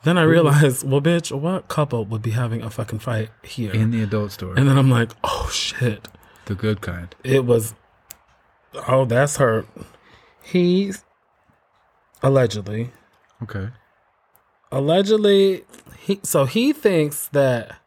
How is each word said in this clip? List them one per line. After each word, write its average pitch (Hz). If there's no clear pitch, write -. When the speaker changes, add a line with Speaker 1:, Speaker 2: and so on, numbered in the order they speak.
Speaker 1:
Then 165
I 160
Speaker 2:
Ooh. 160
Speaker 1:
realized, 147
well, 139
bitch, 170
what 165
couple 123
would 107
be 113
having 113
a 113
fucking 110
fight 110
here? 110
Speaker 2:
In 110
the 117
adult 104
store. 92
Speaker 1:
And 135
then 135
I'm 135
like, 117
"Oh, -
shit." -
Speaker 2:
The 104
good 107
kind. 87
Speaker 1:
It 131
was, 113
oh, 131
that's 127
hurt. 110
He 180
allegedly. 113
Speaker 2:
Okay. 101
Speaker 1:
Allegedly, 196
he, 196
so 147
he 233
thinks 160
that 131